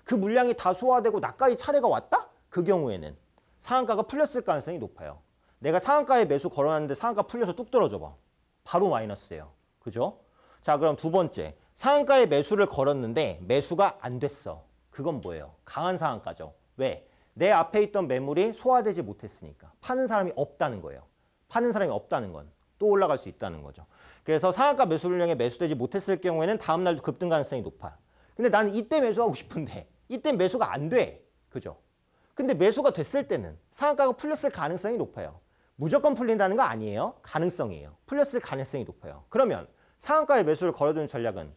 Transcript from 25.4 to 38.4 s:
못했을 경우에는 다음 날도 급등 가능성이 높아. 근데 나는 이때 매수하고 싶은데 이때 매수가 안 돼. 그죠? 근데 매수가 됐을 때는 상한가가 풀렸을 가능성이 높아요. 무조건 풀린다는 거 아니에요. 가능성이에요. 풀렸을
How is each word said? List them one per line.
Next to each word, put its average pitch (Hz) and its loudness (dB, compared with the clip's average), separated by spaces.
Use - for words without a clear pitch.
못했을 185 -2
경우에는 180 0
다음 165 0
날도 170 0
급등 170 -4
가능성이 143 -2
높아. - -12
근데 233 2
나는 208 4
이때 240 0
매수하고 226 2
싶은데 123 -10
이때 294 -2
매수가 185 2
안 143 -4
돼. - 0
그죠? 98 -12
근데 262 0
매수가 220 4
됐을 - -4
때는 95 -4
상한가가 285 2
풀렸을 294 -4
가능성이 180 -4
높아요. 90 -8
무조건 240 2
풀린다는 220 2
거 254 4
아니에요. 117 -4
가능성이에요. 107 -6
풀렸을 277 0